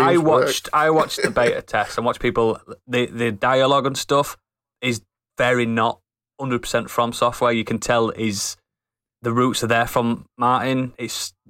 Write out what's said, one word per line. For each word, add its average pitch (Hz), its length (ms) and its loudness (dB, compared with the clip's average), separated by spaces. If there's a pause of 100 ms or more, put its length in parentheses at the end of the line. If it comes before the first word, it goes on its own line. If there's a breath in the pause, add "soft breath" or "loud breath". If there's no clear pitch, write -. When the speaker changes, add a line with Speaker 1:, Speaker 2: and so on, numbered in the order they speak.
Speaker 1:
I 175 100 4
Speaker 2:
work? 151 280 4
Speaker 1:
watched, - 260 -4
I 151 180 2
watched 160 320 0
the - 100 -2
Speaker 2:
<laughs> - 0 -
Speaker 1:
beta 120 300 0
test - 360 -4
and 117 80 -4
watched 120 160 -2
people, 113 400 0 (260)
the, 123 200 0
the 117 260 -4
dialogue 131 520 2
and 135 120 -2
stuff - 400 -2 (440)
is 123 200 -2 (360)
very 123 280 2
not 113 340 0 (400)
hundred 127 220 -2
percent 113 280 -4
From 120 220 -2
Software. 120 400 0
You 113 140 0
can 117 120 -4
tell 117 340 0
is 107 440 -4 (680)
the 117 120 -2
roots 123 320 0
are - 20 -2
there 117 180 4
from 117 400 -2 (120)
Martin. 127 600 0
It's, - 360 -8 (160)